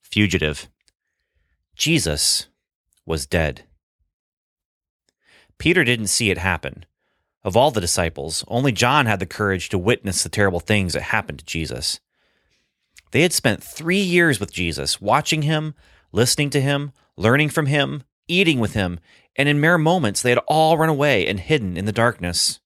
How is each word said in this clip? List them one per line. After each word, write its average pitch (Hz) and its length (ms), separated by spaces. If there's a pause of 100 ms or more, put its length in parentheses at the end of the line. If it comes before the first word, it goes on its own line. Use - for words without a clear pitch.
fugitive. 80 680 (1040)
Jesus 87 720 (560)
was 80 220
dead. 78 380 (1900)
Peter 170 260
didn't 117 220
see 104 240
it 85 80
happen. 85 480 (580)
Of 98 140
all 120 120
the 110 100
disciples, 80 680
only 127 240
John 127 320
had 107 160
the 92 60
courage 95 420
to 104 80
witness 95 460
the - 80
terrible 95 300
things 95 340
that - 80
happened 98 380
to - 40
Jesus. 69 560 (1080)
They 127 100
had 175 140
spent - 280
three 175 380
years 170 400
with 101 100
Jesus, 78 480
watching 143 440
him, 151 320 (360)
listening 127 400
to 143 120
him, 143 300 (260)
learning 139 320
from 156 160
him, 139 360 (240)
eating 170 340
with 107 120
him, 90 280 (360)
and 139 100
in 147 140
mere 170 160
moments 156 460
they 123 80
had 123 180
all 160 300
run 160 100
away 139 380
and 101 120
hidden 98 380
in 92 80
the 107 80
darkness. 98 720